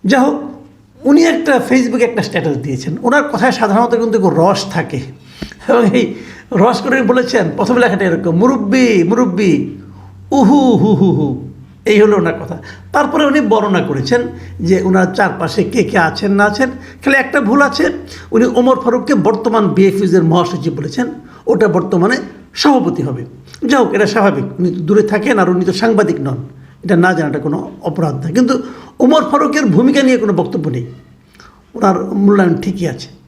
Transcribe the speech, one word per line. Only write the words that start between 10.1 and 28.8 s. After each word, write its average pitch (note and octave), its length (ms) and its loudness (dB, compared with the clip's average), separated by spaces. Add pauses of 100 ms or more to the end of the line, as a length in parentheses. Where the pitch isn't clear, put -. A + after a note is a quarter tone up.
উহু, C#4 280 4 (180)
হু, G#3 160 2
হু, F3+ 180 2
হু", C3 400 -4 (340)
এই G#3 160 4
হলো G#3 160 4
ওনার E3+ 240 -2
কথা। E3 160 -10 (340)
তারপরে D4 340 0
উনি C#4+ 160 2
বর্ণনা G#3 400 0
করেছেন D3 400 -2 (380)
যে F3 220 2
ওনার F#3 340 2
চারপাশে E3+ 480 -2
কে A3 200 0
কে - 140 -2
আছেন E3+ 340 0
না G3+ 120 2
আছেন। A3+ 260 0 (340)
খালি C4+ 120 2
একটা C4+ 260 0
ভুল B3 200 2
আছে, C#4+ 240 0 (460)
উনি A3+ 140 4
ওমর B3+ 380 2
ফারুককে B3 300 0 (140)
বর্তমান G#3+ 400 0
বিএফইউজের F#3+ 560 2
মহাসচিব E3 500 0
বলেছেন, D3 340 -6 (380)
ওটা G3+ 220 2
বর্তমানে F#3 500 0 (360)
সভাপতি D3+ 500 0
হবে। B2 220 -8 (400)
যাই C4 140 2
হোক, G#3 140 0
এটা G3 140 2
স্বাভাবিক, G3 380 0 (140)
উনি F3 120 0
তো F3+ 160 -6
দূরে G3+ 160 4
থাকেন, G#3+ 360 0
আর F3+ 100 2
উনি F3+ 160 0
তো F#3 80 0
সাংবাদিক G#3 460 0
নন, C3+ 200 -6 (440)
এটা F3 120 0
না F3+ 180 4
জানাটা D3+ 260 -2
কোনো D3+ 320 -6 (100)
অপরাধ D3+ 440 -4
না। E3 60 -4
কিন্তু B3 320 0 (360)